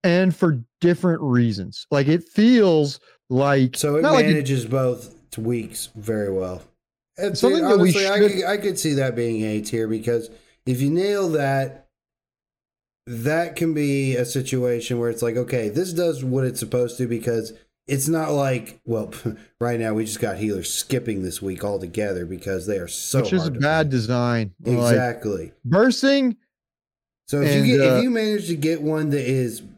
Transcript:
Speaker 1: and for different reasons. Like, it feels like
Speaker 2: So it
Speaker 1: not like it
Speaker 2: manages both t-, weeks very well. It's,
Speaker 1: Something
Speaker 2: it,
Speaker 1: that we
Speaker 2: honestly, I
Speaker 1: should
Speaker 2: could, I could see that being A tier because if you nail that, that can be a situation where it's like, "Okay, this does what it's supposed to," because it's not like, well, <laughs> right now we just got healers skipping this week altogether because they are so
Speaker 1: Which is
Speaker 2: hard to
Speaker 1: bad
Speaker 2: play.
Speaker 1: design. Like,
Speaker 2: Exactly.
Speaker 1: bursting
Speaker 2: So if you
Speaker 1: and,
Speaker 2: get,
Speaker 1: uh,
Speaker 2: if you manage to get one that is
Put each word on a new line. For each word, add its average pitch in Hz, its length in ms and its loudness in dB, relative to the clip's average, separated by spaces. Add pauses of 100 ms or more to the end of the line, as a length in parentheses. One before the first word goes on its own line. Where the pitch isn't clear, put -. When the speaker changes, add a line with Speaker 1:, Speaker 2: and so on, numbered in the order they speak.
Speaker 1:
and 180 320 4
for 147 260 0 (180)
different 170 400 2
reasons. 117 680 0
Like, 139 160 2
it 165 160 2
feels 196 760 4 (280)
like 135 480 2
Speaker 2:
So 147 200 0
it 160 60 2
Speaker 1:
not 294 100 4
like 247 140 6
it - 20 2
Speaker 2:
manages 135 360 0
both 123 500 -2 (180)
t-, - 80 -10
weeks 113 560 -6
very 104 360 -4
well. 92 300 -6 (540)
It's, 196 240 -4
Speaker 1:
Something 320 240 4
Speaker 2:
it, 277 40 2
Speaker 1:
that 208 100 6
we 180 120 6
Speaker 2:
honestly, 196 160 2
I 202 140 2
Speaker 1:
should 208 120 6
Speaker 2:
could, 190 120 -2
I 196 140 0
could 202 200 -4
see 151 160 0
that 131 220 0
being 117 260 -2
A 107 200 -2
tier 113 260 -4
because 113 420 -2 (340)
if 127 160 -2
you 143 100 0
nail 196 400 0
that, 135 580 -2 (1200)
that 147 500 -4
can 165 180 0
be 139 420 0
a 123 80 0
situation 123 760 -2
where 117 120 0
it's 113 120 -4
like, 117 140 0
"Okay, 120 320 -2
this 170 240 -2
does 160 320 -2
what 131 200 0
it's 127 160 -4
supposed 123 380 -2
to," 127 80 -2
because 113 460 -4 (340)
it's 139 220 -2
not 160 240 0
like, 131 520 -2
well, 107 280 -4 (240)
<laughs> - 240 -18
right 120 180 -2
now 113 160 -2
we 110 100 -2
just 107 160 -8
got 101 160 -4
healers 101 360 -4
skipping 110 500 -4
this 92 180 -8
week 95 240 -6
altogether 95 600 -4
because 92 400 -8
they 101 120 -2
are 85 100 -10
so - 340 -4
Speaker 1:
Which 107 100 -2
is 185 100 0
Speaker 2:
hard 156 120 -4
to 120 60 -6
Speaker 1:
bad 156 260 2
Speaker 2:
play. 143 40 -2
Speaker 1:
design. 120 720 -2
Like, 120 140 -2 (180)
Speaker 2:
Exactly. 113 600 -2 (120)
Speaker 1:
bursting 254 720 4 (920)
Speaker 2:
So 143 140 -2
if 139 120 4
you 143 40 6
Speaker 1:
and, 139 80 4
Speaker 2:
get, 139 140 6
Speaker 1:
uh, 131 160 6
Speaker 2:
if 123 60 4
you 254 80 2
manage 214 380 0
to 170 80 -2
get 156 260 0
one 156 280 0
that 139 180 0
is 123 340 -2 (160)